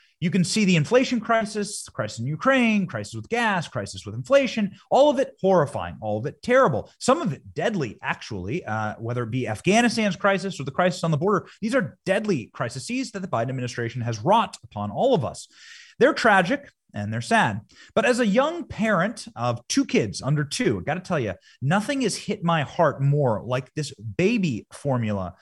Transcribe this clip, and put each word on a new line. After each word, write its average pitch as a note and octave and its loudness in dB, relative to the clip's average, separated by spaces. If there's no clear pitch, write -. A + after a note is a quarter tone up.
You E3 -2
can F3+ 2
see - 2
the F#3 4
inflation B3 2
crisis, G#3+ -2
crisis G#2+ -6
in A2+ -6
Ukraine, G#3+ 2
crisis - -8
with A2 -10
gas, G#3+ -2
crisis G2 -8
with G2+ -10
inflation, A3+ 2
all C#4 6
of B3+ 2
it - -4
horrifying, C#3 2
all G#2+ -2
of A2+ -4
it - -10
terrible, A3+ 2
some D4+ 2
of A3 -2
it - -14
deadly, D#3+ -4
actually, A2+ -6
uh, G#2+ -4
whether A#2+ -6
it A2 -8
be B2 -2
Afghanistan's G#3 0
crisis G3 -2
or - -8
the C3 -6
crisis F3+ 0
on E3 0
the D3+ 2
border. F#3 0
These A3+ -2
are F#3+ -2
deadly F#3+ 0
crises F3 -6
that G3+ -10
the F#3 -8
Biden A#2 -2
administration B2 -6
has A2+ -4
wrought F#3+ 2
upon G#2 -8
all G3 2
of D3+ 2
us. - -10
They're C#4+ 6
tragic G#3 2
and G#2 -6
they're A2+ -4
sad. C3+ 0
But A3 2
as A#3+ 2
a B3+ 2
young C#4 2
parent G#3 -2
of A#2+ -2
two C4+ 2
kids C#3 0
under D3+ 2
two, D3 0
I D#2+ -8
gotta D#3 -4
tell F3+ -2
you, G#2 -2
nothing G#3 0
has G#3+ 0
hit - -6
my E3 2
heart C#3 2
more C#3 2
like B2+ -4
this D3+ -6
baby E3+ 0
formula G#2+ -2